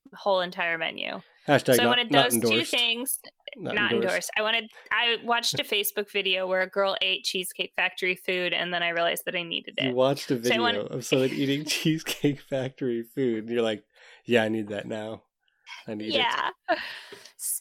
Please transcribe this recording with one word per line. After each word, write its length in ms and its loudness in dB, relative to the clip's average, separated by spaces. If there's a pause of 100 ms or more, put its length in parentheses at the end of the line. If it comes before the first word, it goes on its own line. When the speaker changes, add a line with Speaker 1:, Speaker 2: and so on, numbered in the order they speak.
(140)
Speaker 1:
whole 280 2
entire 360 -2
menu. 440 -6 (240)
Speaker 2:
Hashtag 360 6
not 0 -
Speaker 1:
So 60 4
I 0 -
wanted 260 2
Speaker 2:
not 160 6
Speaker 1:
those 100 4
two 240 2
Speaker 2:
endorsed. 20 -4
Speaker 1:
things. 520 -2 (380)
Speaker 2:
Not 200 -6
Speaker 1:
Not 180 4
Speaker 2:
endorsed. 300 0
Speaker 1:
endorsed. 140 -8
I 40 0
wanted, 280 0 (220)
I 320 2
watched 360 0
a 40 -4
Facebook 480 -2
video 360 0
where 140 2
a 80 -2
girl 320 2
ate 220 0
Cheesecake 520 -4
Factory 400 0
food, 380 -2
and 200 -2
then 100 -2
I 60 0
realized 360 0
that 100 -4
I 80 -2
needed 340 -10
Speaker 2:
You 120 0
Speaker 1:
it. 20 -2
Speaker 2:
watched 380 2
a 120 2
Speaker 1:
So 120 2
I 60 2
wanted 160 2
Speaker 2:
video 100 -4
of 180 -8
someone 280 2
eating 320 0
<laughs> 20 -8
Cheesecake 720 0
Factory 640 -4
food, 420 -2
and 60 -10
you're 120 2
like, 220 0 (400)
"Yeah, 200 4
I 40 0
need 200 -2
that 180 -6
now. 380 -8 (640)
I 80 -8
need 220 -4
it." 160 2
Speaker 1:
Yeah. 180 -2 (880)
S-, 220 -6